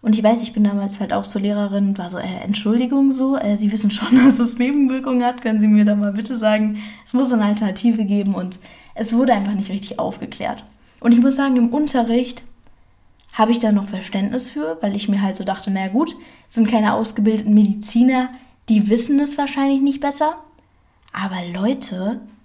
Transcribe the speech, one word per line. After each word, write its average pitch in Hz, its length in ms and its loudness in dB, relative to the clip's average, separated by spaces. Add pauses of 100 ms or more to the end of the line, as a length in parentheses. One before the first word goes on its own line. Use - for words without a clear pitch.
Und 220 120 2
ich 214 80 0
weiß, 226 200 4
ich - 120 -10
bin 214 100 2
damals 202 340 -2
halt 196 140 -4
auch 202 140 -4
zur 196 160 -6
Lehrerin 202 460 -2
und 196 100 -2
war 175 100 -8
so, 180 80 -10
„Äh, 185 260 -8
Entschuldigung 247 720 0
so, 262 240 -2
äh, 208 200 -2
Sie 208 140 0
wissen 214 200 0
schon, - 260 0
<laughs> 254 80 6
dass 269 140 6
es 233 200 0
Nebenwirkungen 262 680 0
hat, 247 180 -2
können 220 180 0
Sie 214 80 4
mir 214 160 6
da 208 100 4
mal 202 180 0
bitte 220 240 -6
sagen, 214 420 0 (280)
es - 60 -16
muss 254 200 2
eine 214 120 2
Alternative 208 600 0
geben“, 196 300 0
und 180 240 -6 (360)
es 220 180 -6
wurde 254 220 4
einfach 202 180 -2
nicht 196 180 -4
richtig - 280 -8
aufgeklärt. - 680 -8 (360)
Und 233 120 4
ich 233 80 8
muss 269 160 4
sagen, 269 200 2
im 233 140 4
Unterricht 247 760 0 (880)
habe 226 180 2
ich 240 80 2
da 214 140 2
noch 196 160 0
Verständnis 196 640 -6
für, 320 300 -6
weil 202 140 -4
ich 202 140 -4
mir 196 140 0
halt 190 140 -2
so 196 80 -8
dachte, 196 260 -6
„Na 190 100 -2
ja 190 80 -4
gut, 277 260 -2 (340)
es - 60 -12
sind 220 140 2
keine 214 260 2
ausgebildeten 214 600 0
Mediziner, 247 760 4 (380)
die 208 200 2
wissen 240 320 2
es 285 180 -4
wahrscheinlich 277 420 0
nicht 277 200 0
besser.“ 302 360 -2 (760)
Aber 185 260 -6 (140)
Leute 202 680 -4 (240)